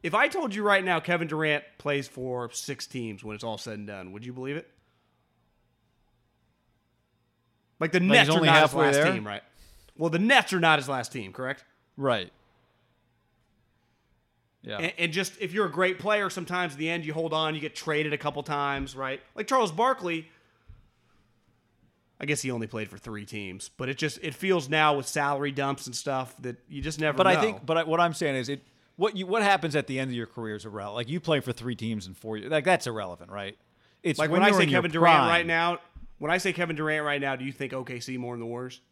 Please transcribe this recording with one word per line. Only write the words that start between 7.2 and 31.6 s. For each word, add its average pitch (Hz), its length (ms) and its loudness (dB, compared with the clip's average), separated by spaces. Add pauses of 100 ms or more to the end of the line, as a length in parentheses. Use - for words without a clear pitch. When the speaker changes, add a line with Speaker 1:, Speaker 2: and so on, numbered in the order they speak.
Speaker 1:
Like, 160 120 -2
the 180 80 4
Speaker 2:
Like, 180 80 4
Speaker 1:
Nets 202 200 8
Speaker 2:
he's - 20 -
Speaker 1:
are 165 80 6
Speaker 2:
only 165 80 4
Speaker 1:
not 165 80 8
his 151 60 10 (100)
Speaker 2:
halfway 139 160 4
Speaker 1:
last 143 80 6
Speaker 2:
there? 156 180 4
Speaker 1:
team, 185 140 -4
right? - 160 -8 (540)
Well, 160 140 0
the 165 100 0
Nets 226 320 4
are 185 80 2
not 160 180 6
his 135 100 -4
last 127 240 -4
team, 98 200 -10
correct? 131 320 -8 (320)
Speaker 2:
Right. 120 360 0 (2250)
Yeah. 107 160 -8
Speaker 1:
And, 165 200 -4
and 170 140 0
just, 180 280 -4
if 175 120 -6
you're 202 140 0
a 156 60 -6
great 185 260 0
player, 202 320 0
sometimes 180 440 -4
in 139 40 -14
the 156 100 -4
end 165 160 -4
you 151 80 -6
hold 160 200 -4
on, 156 240 0
you 147 40 -6
get 147 140 -8
traded 151 380 -2
a 147 60 -2
couple 143 260 -4
times, 143 500 -4
right? 135 260 -6 (140)
Like 214 140 -6
Charles 220 240 2
Barkley, 180 560 0 (1900)
I - 60 -6
guess 147 160 -2
he 131 100 -4
only 113 160 -4
played 107 200 -8
for - 80 -18
three 104 280 -12
teams, 98 520 -10
but 131 120 -6
it 135 100 -6
just, 151 240 -4
it 127 140 -8
feels 175 320 0
now 151 280 4
with 135 120 -4
salary 143 420 -2
dumps 139 360 -4
and 123 100 -10
stuff 131 460 -6
that 127 160 -8 (100)
you 139 120 -10
just 147 200 -6
never 151 160 2
Speaker 2:
But 185 80 6
Speaker 1:
know. 190 60 8
Speaker 2:
I 180 100 6
think, 202 260 0
but 160 120 2
I, 165 40 2
what 160 160 2
I'm 170 160 4
saying 143 220 0
is, 123 120 -4
it, 139 140 -6 (320)
what 208 220 0
you, 185 100 -4
what 214 160 2
happens 185 320 4
at 147 140 0
the 131 100 -2
end 131 140 -2
of - 20 -4
your 117 140 -4
career 110 260 -8
is 104 100 -10
irrelevant. 104 300 -8
Like, 117 140 -6
you 160 100 -2
play 156 220 2
for 123 120 -4
three 120 220 -6